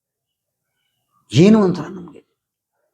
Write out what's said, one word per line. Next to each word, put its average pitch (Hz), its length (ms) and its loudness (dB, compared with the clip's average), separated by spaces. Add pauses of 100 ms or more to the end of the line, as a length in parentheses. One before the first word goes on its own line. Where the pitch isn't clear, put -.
(1300)
ಏನು 202 280 4
ಅಂತಾರ 170 240 -4
ನಮ್ಗೆ? - 340 -20 (720)